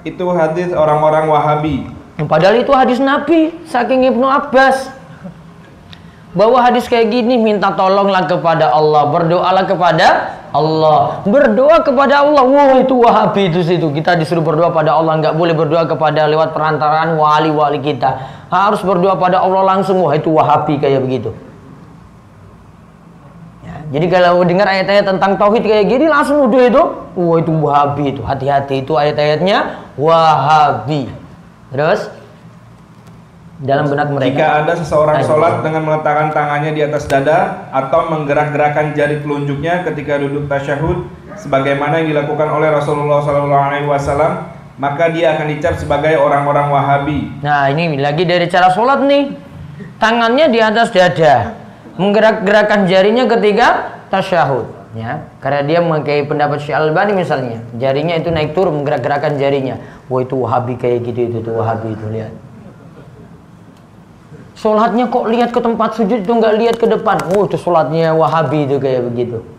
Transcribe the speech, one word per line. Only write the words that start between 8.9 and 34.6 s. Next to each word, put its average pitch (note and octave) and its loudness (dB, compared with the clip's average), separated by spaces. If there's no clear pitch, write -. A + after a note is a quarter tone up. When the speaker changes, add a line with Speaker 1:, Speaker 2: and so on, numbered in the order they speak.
Speaker 2:
berdoalah F3 2
kepada F3 2
Allah, D#3 0
berdoa C4+ 4
kepada C#4 2
Allah. D4 4
Wah, C4+ 4
itu C4 2
Wahabi G3+ 2
itu F3+ 0
situ. D#3+ 0
Kita E3+ 0
disuruh E3 0
berdoa E3 2
pada D3+ 2
Allah, D#3+ 2
nggak C#3 0
boleh E3+ 2
berdoa D#3+ 0
kepada D3+ 0
lewat D#3 0
perantaraan D#3 0
wali-wali D3+ 2
kita. C3+ -2
Harus G3 0
berdoa F#3 2
pada F3+ 0
Allah F#3+ 2
langsung. F#3 0
Wah, D3+ 0
itu D#3+ -2
Wahabi D3 2
kayak C3+ 0
begitu. B2 -6
Ya, - -16
jadi D3+ 0
kalau F3+ 4
dengar F3+ 2
ayat-ayat G3 0
tentang F#3+ 0
tauhid G#3 2
kayak G#3+ 2
gini, C4+ 2
langsung C#4+ 2
nuduh B3+ 4
itu. B3 4
Wah, E3+ 0
itu E3 0
Wahabi C#3+ 0
itu. A2 -10
Hati-hati, C3+ -2
itu D#3 -2
ayat-ayatnya D3+ -2
Wahabi. D3 2
Terus D#3 -2
dalam C#3 -2
benak C#3+ -2
mereka. C#3 -2
Speaker 1:
Jika D#3 0